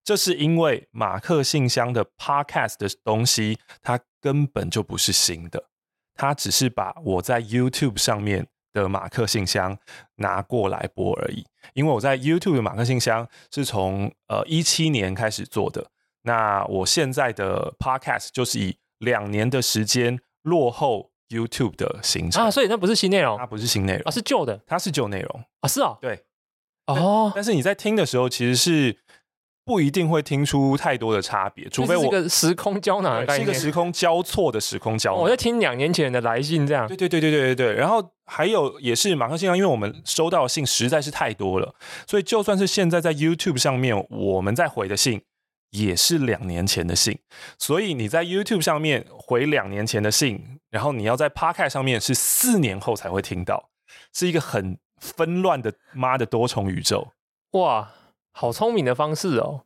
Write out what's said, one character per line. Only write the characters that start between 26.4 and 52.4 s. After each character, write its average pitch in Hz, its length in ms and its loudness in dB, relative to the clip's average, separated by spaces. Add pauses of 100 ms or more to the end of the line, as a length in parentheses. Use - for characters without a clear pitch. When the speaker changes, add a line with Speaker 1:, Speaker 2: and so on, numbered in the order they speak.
Speaker 2:
哦。 202 480 4
Speaker 1:
但， - 20 -6
但 202 80 -4
是 220 100 2
你 147 80 4
在 196 140 2
听 214 220 0
的 175 80 4
时 127 100 -4
候 127 140 4
其 123 160 -2
实 123 100 4
是 139 400 4 (720)
不 214 160 2
一 143 100 4
定 170 160 0
会 156 140 2
听 143 240 0
出 139 320 2
太 139 200 0
多 113 160 0
的 98 80 2
差 98 280 0
别， - 180 -16
除 127 180 -2
非 175 120 2
我 160 60 2
Speaker 2:
就 - 80 2
是 196 40 2
这 185 80 2
个 170 60 -2
时 165 260 4
空 202 240 -2
胶 202 220 0
囊 131 180 0
的 120 60 -2
概 143 140 0
念。 135 60 -2
Speaker 1:
对， 135 80 0
是 131 60 0
一 - 60 -4
个 - 20 -
时 156 60 0
空 175 180 0
交 175 320 2
错 175 260 0
的 107 120 -2
时 - 180 -6
空 110 180 -2
胶 110 180 0
囊。 175 60 0
Speaker 2:
我 165 60 4
在 240 80 4
听 240 240 0
两 143 160 2
年 143 160 0
前 156 180 2
的 123 120 0
来 117 200 0
信 147 240 0
这 147 80 0
样。 123 140 0
Speaker 1:
对， 185 80 -6
对， 185 140 -2
对， 165 100 2
对， 156 100 4
对， 135 260 4
对， 120 180 2
对。 - 20 0
然 139 140 2
后 214 240 0 (120)
还 - 200 -2
有 180 340 0
也 123 160 0
是 185 180 2
马 127 140 0
克 147 80 -4
信 185 140 0
箱， 180 80 4
因 190 40 2
为 196 60 4
我 143 80 4
们 107 300 -4
收 165 240 0
到 165 140 4
的 127 40 2
信 143 180 -2
实 120 220 0
在 147 140 2
是 143 100 -8
太 123 220 -2
多 95 260 -2
了， - 160 -4 (320)
所 208 100 0
以 196 60 2
就 220 180 2
算 202 160 2
是 196 80 2
现 185 240 2
在 170 120 2
在 160 120 2
YouTube 156 440 0
上 131 200 2
面 117 320 0
我 98 300 0
们 101 160 0
在 160 140 0
回 101 180 -4
的 101 80 -4
信， 104 260 0 (500)
也 104 220 0
是 160 260 2
两 117 280 0
年 87 180 -2
前 85 220 0
的 85 80 -2
信。 - 240 0 (400)
所 165 220 0
以 196 120 -2
你 117 140 -4
在 165 160 0
YouTube 190 380 0
上 156 180 0
面 147 320 0
回 123 340 0
两 127 240 0
年 101 160 -4
前 110 160 0
的 107 80 2
信， 113 500 -2 (100)
然 107 140 -4
后 143 100 -2
你 113 100 -6
要 113 140 2
在 151 120 2
Podcast 165 400 -2
上 135 140 -4
面 127 160 2
是 - 140 0
四 - 460 2